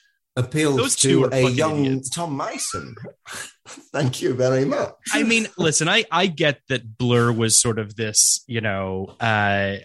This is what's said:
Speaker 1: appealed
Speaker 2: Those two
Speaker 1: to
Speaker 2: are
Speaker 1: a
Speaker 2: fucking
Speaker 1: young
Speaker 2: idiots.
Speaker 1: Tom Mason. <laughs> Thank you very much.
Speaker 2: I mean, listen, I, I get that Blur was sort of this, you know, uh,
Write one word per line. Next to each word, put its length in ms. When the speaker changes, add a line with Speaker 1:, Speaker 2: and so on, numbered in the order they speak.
Speaker 1:
appealed 440
Speaker 2:
Those 160
two 140
Speaker 1:
to 40
Speaker 2:
are 80
Speaker 1:
a 80
Speaker 2:
fucking 160
Speaker 1:
young 280
Speaker 2:
idiots. 260
Speaker 1:
Tom 260
Mason. 580
<laughs> 0
Thank 280
you 120
very 320
much. 280
Speaker 2:
I 100
mean, 240
listen, 320
I, 220
I 160
get 420
that 280
Blur 340
was 280
sort 180
of 180
this, 520
you 140
know, 580
uh, 640